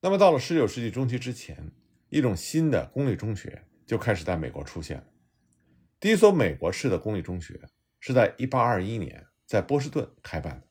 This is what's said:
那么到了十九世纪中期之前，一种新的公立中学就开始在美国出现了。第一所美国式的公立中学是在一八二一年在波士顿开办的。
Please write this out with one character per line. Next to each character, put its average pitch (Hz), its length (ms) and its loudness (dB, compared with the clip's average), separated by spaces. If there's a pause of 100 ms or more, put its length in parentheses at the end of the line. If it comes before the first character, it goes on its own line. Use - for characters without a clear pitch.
那 185 80 0
么 196 80 4
到 185 140 8
了 139 80 4
十 - 160 -4
九 131 120 4
世 120 140 -6
纪 117 80 -4
中 127 180 -4
期 123 120 -4
之 123 120 -8
前， 78 400 -14 (380)
一 147 100 0
种 120 160 2
新 156 360 0
的 92 160 0
公 139 200 -2
立 104 80 0
中 107 200 -6
学 - 280 -14 (220)
就 113 120 -4
开 107 180 0
始 82 80 -10
在 90 120 -2
美 76 140 -6
国 69 140 -12
出 82 180 -12
现 76 160 -10
了。 - 80 -18 (960)
第 202 100 0
一 220 60 6
所 202 160 10
美 117 220 2
国 82 180 -2
式 - 180 -4
的 92 80 0
公 107 180 -4
立 90 60 -4
中 90 180 -8
学 - 200 -14 (400)
是 - 120 -8
在 123 260 4
一 131 100 -4
八 131 120 0
二 117 240 2
一 110 140 -4
年 - 300 -10 (180)
在 107 160 0
波 143 180 0
士 139 100 -4
顿 - 200 -4 (140)
开 - 160 -6
办 71 200 -10
的。 - 120 -20